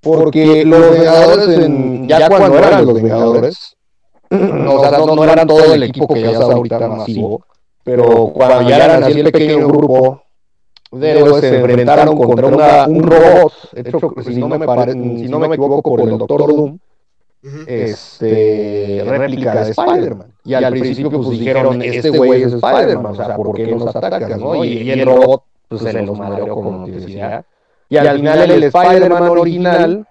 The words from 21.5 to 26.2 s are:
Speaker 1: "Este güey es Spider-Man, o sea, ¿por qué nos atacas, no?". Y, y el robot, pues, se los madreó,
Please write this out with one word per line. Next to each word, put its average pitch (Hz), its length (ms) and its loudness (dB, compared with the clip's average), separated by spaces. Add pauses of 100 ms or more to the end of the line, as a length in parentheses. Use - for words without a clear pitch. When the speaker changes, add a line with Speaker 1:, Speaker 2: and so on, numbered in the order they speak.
Speaker 1:
"Este 123 280 -4
güey 127 320 2
es 123 120 -2
Spider-Man, 123 520 -2
o 104 80 -10
sea, 104 220 -8
¿por 104 200 -4
qué 113 100 -6
nos 113 280 -6
atacas, - 440 -6
no?". 139 260 -4
Y, - 40 -6 (140)
y 123 80 -8
el 135 140 -2
robot, 131 380 2 (260)
pues, 113 140 -10
se 113 100 -8
los 104 240 -6
madreó, 101 380 -10